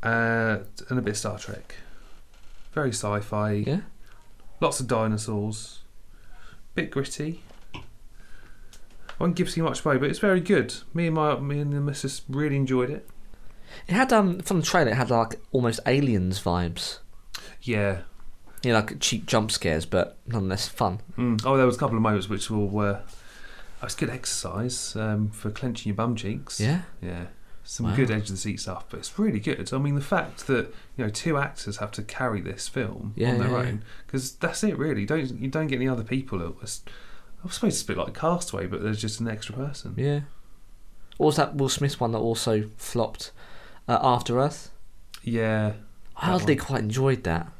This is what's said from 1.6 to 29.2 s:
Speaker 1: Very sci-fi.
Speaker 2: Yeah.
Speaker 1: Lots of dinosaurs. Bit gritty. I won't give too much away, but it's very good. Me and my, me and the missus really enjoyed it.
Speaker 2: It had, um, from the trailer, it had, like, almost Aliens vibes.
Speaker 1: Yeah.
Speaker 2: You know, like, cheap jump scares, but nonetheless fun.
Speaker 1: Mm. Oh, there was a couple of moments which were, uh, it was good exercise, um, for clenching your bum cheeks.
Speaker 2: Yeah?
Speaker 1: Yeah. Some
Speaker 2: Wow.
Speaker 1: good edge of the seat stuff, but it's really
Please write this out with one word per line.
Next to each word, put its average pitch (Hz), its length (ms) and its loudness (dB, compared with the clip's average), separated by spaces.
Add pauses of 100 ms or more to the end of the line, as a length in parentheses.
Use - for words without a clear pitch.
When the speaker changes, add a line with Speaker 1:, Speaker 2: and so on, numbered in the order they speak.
Speaker 1:
Very 143 180 2
sci-fi. 104 640 0 (140)
Speaker 2:
Yeah. 165 140 2 (800)
Speaker 1:
Lots 147 200 2
of 127 60 -2
dinosaurs. 107 920 0 (960)
Bit - 160 0
gritty. 147 520 -4 (320)
I - 60 -8 (1400)
won't 175 180 2
give 175 140 2
too 165 120 0
much 165 220 0
away, 143 120 6
but 143 140 4
it's - 80 -2
very 190 220 6
good. 160 340 4 (180)
Me 170 140 2
and 160 80 2
my, 151 240 4
me 143 220 0
and 143 120 0
the 143 80 0
missus 143 480 -2
really 139 280 2
enjoyed 131 340 4
it. - 180 -8 (800)
Speaker 2:
It 170 60 4
had, 254 180 6
um, 196 280 6
from 180 200 2
the 156 60 2
trailer, 143 240 6
it 104 60 4
had, 123 140 4
like, 113 300 4 (120)
almost 120 340 4
Aliens 110 540 4
vibes. 87 580 0 (640)
Speaker 1:
Yeah. 101 400 2 (600)
Speaker 2:
You 123 100 4
know, 110 80 8
like, - 200 -4
cheap - 260 0
jump 110 240 4
scares, 80 360 2
but - 400 2
nonetheless 98 420 0
fun. 101 320 0 (160)
Speaker 1:
Mm. 120 300 2
Oh, 135 100 6
there 131 100 8
was 123 100 6
a - 20 -8
couple 113 180 2
of 110 60 4
moments 104 260 4
which 104 220 -4
were, 104 380 2
uh, 98 120 0 (800)
it - 40 -8
was - 100 -4
good 131 160 -2
exercise, 120 840 -4
um, 107 340 2
for - 200 -6
clenching 113 400 -4
your 95 60 0
bum 117 180 2
cheeks. 107 460 -4
Speaker 2:
Yeah? 151 220 4 (180)
Speaker 1:
Yeah. 87 260 -6 (380)
Some - 220 -4
Speaker 2:
Wow. 107 100 2
Speaker 1:
good 127 140 4
edge 107 140 2
of 107 40 -6
the 95 80 -4
seat 104 240 -2
stuff, - 280 -6
but - 100 -10
it's - 200 -8
really 190 220 4